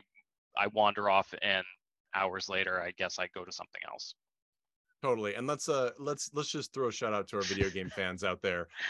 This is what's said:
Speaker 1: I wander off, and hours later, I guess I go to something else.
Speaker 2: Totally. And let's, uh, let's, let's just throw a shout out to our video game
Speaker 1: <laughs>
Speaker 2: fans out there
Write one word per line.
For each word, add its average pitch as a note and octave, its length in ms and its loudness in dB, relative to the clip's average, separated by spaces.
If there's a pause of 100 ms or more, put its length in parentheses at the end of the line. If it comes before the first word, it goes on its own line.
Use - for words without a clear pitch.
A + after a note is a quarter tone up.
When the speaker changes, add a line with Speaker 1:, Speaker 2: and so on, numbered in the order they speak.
(560)
Speaker 1:
I G2+ 120 4
wander G#2 420 4
off, F#2+ 320 6
and F#2+ 240 2 (480)
hours F#2+ 360 0
later, F#2 320 2
I F2 100 -4
guess F#2 260 -2
I F2+ 160 -2
go F#2 100 -8
to F2+ 80 -14
something - 300 -12 (100)
else. - 220 -12 (880)
Speaker 2:
Totally. A2 320 0
And B2 140 -6
let's, D3 220 -2
uh, C3 280 2
let's, C#3+ 360 -4
let's C#3+ 180 -2
just C#3+ 220 -6
throw C3 160 0
a - 20 -2
shout A2 220 -2
out G2+ 160 0
to G#2+ 80 -4
our G2+ 40 2
video G2 300 2
game F#2 180 -4
Speaker 1:
<laughs> - 60 -10
Speaker 2:
fans F#2 280 -2
out F2+ 200 0
there F2 240 0 (220)